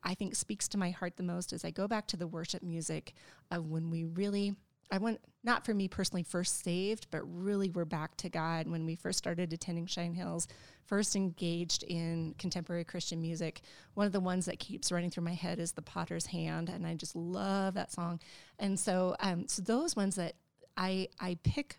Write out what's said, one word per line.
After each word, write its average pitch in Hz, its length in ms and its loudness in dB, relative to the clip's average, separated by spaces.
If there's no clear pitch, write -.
I 180 120 0
think, 190 200 -2
speaks - 340 -2
to - 80 -2
my 180 140 4
heart 180 260 -4
the 185 60 -4
most 175 300 -2
is 170 120 -6
I 170 60 -2
go 190 160 0
back 214 200 -2
to 190 100 -2
the 170 100 -2
worship 165 340 -4
music 165 520 -4
of 170 160 -2
when 160 220 0
we 165 160 0
really, 202 500 2
I 196 60 4
went, 214 240 0
not 240 220 4
for 226 80 2
me 196 140 4
personally, 185 360 0
first - 400 0
saved, 190 460 0
but 160 140 -4
really 196 460 2
we're 170 160 0
back 160 320 -2
to 180 120 -4
God 165 380 0
when 165 180 0
we 165 100 0
first 185 220 -2
started 170 360 0
attending 170 320 -2
Cheyenne 170 280 -2
Hills, 170 340 -2
first 202 300 2
engaged 170 680 2
in 165 540 0
contemporary 170 460 -2
Christian 165 380 -4
music. 165 400 -2
One 202 140 4
of 185 60 2
the 202 60 4
ones 180 260 4
that - 140 -2
keeps - 320 -4
running 175 180 2
through 175 140 -2
my 170 100 0
head 175 260 -2
is 170 120 0
The - 100 -8
Potter's 170 460 -4
Hand, 165 420 0
and 180 160 -4
I 165 100 -2
just - 200 -8
love 190 600 0
that - 160 -2
song. 170 280 -2
And 196 200 2
so, 185 400 4
um, 180 280 2
so - 140 -2
those 247 340 2
ones 196 200 4
that 175 180 -2
I, 185 320 2
I 180 240 -2
pick - 360 2